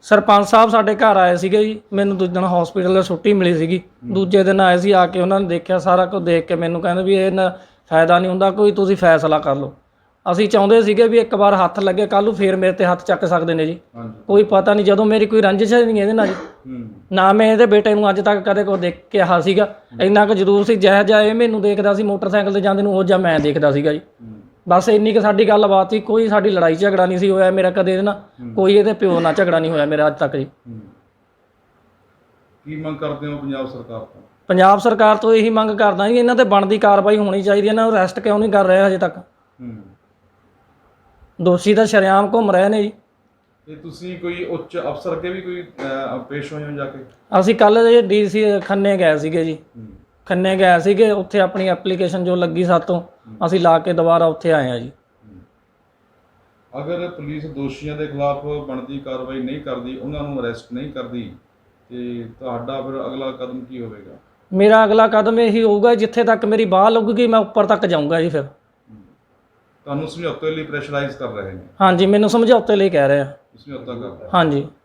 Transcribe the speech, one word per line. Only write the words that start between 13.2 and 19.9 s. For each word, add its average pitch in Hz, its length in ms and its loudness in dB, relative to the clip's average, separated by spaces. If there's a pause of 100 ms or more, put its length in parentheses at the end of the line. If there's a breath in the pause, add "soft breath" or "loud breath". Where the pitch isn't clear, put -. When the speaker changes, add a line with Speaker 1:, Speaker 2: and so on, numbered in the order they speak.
Speaker 1:
ਸਕਦੇ 165 300 0
ਨੇ 160 120 -2
ਜੀ। 170 140 -8 (160)
Speaker 2:
ਹਾਂਜੀ। 117 160 -14 (140)
Speaker 1:
ਕੋਈ 202 160 4
ਪਤਾ 202 320 2
ਨਹੀਂ, 208 100 0
ਜਦੋਂ 202 220 2
ਮੇਰੀ 214 200 2
ਕੋਈ 220 160 2
ਰੰਜਿਸ਼ 202 300 2
ਹੀ 233 200 4
ਨਹੀਂ 208 100 0
ਇਹਦੇ 208 100 0
ਨਾਲ 220 140 0
ਜੀ। - 80 -4 (340)
Speaker 2:
ਹੂੰ। 226 200 -14 (240)
Speaker 1:
ਨਾ 190 200 4
ਮੈਂ 220 200 4
ਇਹਦੇ 220 140 4
ਬੇਟੇ 208 280 4
ਨੂੰ 208 160 2
ਅੱਜ 196 100 0
ਤੱਕ 202 280 0
ਕਦੇ 196 160 0
ਕੋਈ 196 140 -2
ਦੇਖ, 175 160 -4 (160)
ਕਿਹਾ 180 300 2
ਸੀਗਾ। 190 240 2
Speaker 2:
ਹੂੰ। - 360 -12